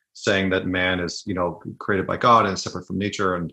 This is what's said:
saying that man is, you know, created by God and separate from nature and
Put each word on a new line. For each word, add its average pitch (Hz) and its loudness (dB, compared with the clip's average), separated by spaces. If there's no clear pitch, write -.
saying 98 0
that 95 0
man 92 0
is, 87 -6
you 101 -4
know, 87 -4
created 95 0
by 95 -2
God 117 6
and 95 -2
separate - -8
from 95 -6
nature 98 -2
and 85 -4